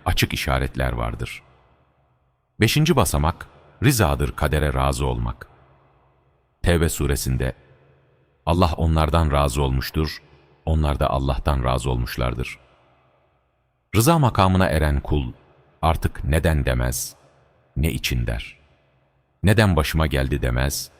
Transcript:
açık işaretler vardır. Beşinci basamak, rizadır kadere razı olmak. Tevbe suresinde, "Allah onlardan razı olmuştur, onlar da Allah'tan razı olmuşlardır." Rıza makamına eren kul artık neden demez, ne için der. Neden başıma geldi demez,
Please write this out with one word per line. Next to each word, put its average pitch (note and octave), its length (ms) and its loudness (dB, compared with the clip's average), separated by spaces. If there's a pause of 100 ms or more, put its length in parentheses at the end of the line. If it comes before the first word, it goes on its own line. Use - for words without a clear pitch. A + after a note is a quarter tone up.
açık - 280 -2
işaretler C2 600 -2
vardır. A1+ 500 -8 (1200)
Beşinci D3+ 360 4
basamak, D#2+ 520 0 (340)
rizadır D#2+ 540 2
kadere C#2+ 380 0
razı C2+ 320 0
olmak. A#1 420 -6 (1160)
Tevbe E2+ 260 2
suresinde, C2 640 -2 (920)
"Allah E2 300 2
onlardan D#2+ 540 2
razı C#2+ 320 0
olmuştur, C2+ 600 -4 (420)
onlar D2+ 360 0
da D2+ 100 0
Allah'tan C2+ 540 -2
razı B1+ 260 -2
olmuşlardır." B1 680 -4 (1400)
Rıza D3 240 4
makamına F#2+ 480 4
eren D2 340 0
kul C2+ 320 -4 (500)
artık - 420 -2
neden D2+ 400 0
demez, B1 520 -4 (600)
ne D2+ 140 0
için - 360 -4
der. - 320 -8 (840)
Neden G2 340 4
başıma D#2+ 300 2
geldi C2+ 360 0
demez, B1+ 580 -2